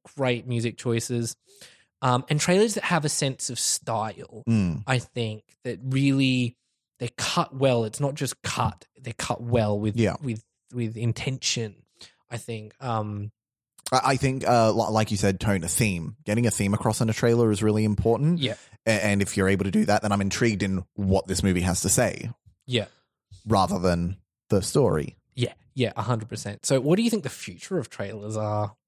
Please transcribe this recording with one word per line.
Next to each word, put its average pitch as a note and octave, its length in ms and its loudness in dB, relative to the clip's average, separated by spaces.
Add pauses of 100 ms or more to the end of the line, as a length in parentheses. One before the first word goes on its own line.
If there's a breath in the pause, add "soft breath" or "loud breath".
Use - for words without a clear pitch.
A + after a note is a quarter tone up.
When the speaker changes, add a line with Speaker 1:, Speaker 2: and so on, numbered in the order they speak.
(180)
Speaker 1:
great B2 300 -2
music A#2 300 -4
choices. A#2 580 -4 (680 loud breath)
Um, B2+ 280 2
and D3+ 100 0
trailers G3+ 360 2
that G3+ 80 -4
have E3 220 0
a D3+ 40 -2
sense - 400 -4
of A#2+ 100 -8
style, G#2+ 880 -4
Speaker 2:
Mm. G2+ 380 2
Speaker 1:
I B2+ 140 0
think, A2+ 440 -6 (200)
that B2 200 -8
really, C3 720 2 (440)
they're A#2+ 180 -6
cut - 380 -2
well. C3 300 2
It's G#2+ 140 -8
not C#3+ 160 -2
just - 260 -6
cut. - 440 -4 (160)
They're A#2+ 160 -10
cut - 240 -6
well A2 380 0
with, G#2+ 180 -2
Speaker 2:
Yeah. G#2+ 240 2
Speaker 1:
with, A2+ 220 -6 (300)
with A#2 240 -6
intention, A#2+ 800 -4 (540 loud breath)
I A#2 80 -10
think. A2 360 -12 (100)
Um, G#2+ 480 -4 (600)
Speaker 2:
I, B2+ 120 6
I C3+ 140 4
think, C3 300 -2
uh, A2+ 240 6
li-, G#2 200 0
like A2 200 2
you G#2 60 2
said, G2 220 2
tone, G2 240 0
a E2+ 40 -6
theme. F#2+ 480 0 (100)
Getting A2+ 200 2
a G#2+ 60 2
theme G2+ 220 0
across A2 280 0
in A2+ 80 2
a A2 40 0
trailer A#2 380 4
is G2+ 120 0
really G#2+ 220 4
important. A#2 540 2
Speaker 1:
Yeah. A#2+ 160 -2 (300 loud breath)
Speaker 2:
A-, A2+ 60 4 (140)
and G2+ 160 2
if - 160 -2
you're F#2+ 120 4
able G2 160 2
to G2 60 -2
do G#2+ 140 2
that, G#2 160 4
then G#2 100 -2
I'm G2+ 100 2
intrigued G2+ 420 0
in F#2+ 200 -2 (120)
what G2 320 0
this F#2 160 -2
movie F2+ 180 2
has F#2 200 0
to F#2+ 80 0
say A#2 400 0 (360)
Speaker 1:
Yeah. A#2+ 200 -2 (640)
Speaker 2:
rather F#2+ 320 2
than F2 380 0 (320)
the G2 120 2
story. F#2 560 0 (180)
Speaker 1:
Yeah, A#2+ 180 -4 (220)
yeah, A#2 220 0
a A2 40 -4
hundred A2 280 -4
percent. - 360 -10
So C3+ 140 2
what C#3+ 180 2
do A3+ 60 0
you A#3 60 0
think G#3+ 140 -2
the C3+ 60 -8
future - 480 -10
of A#2+ 120 -4
trailers G#2 480 -8
are? G#2+ 380 -2 (120)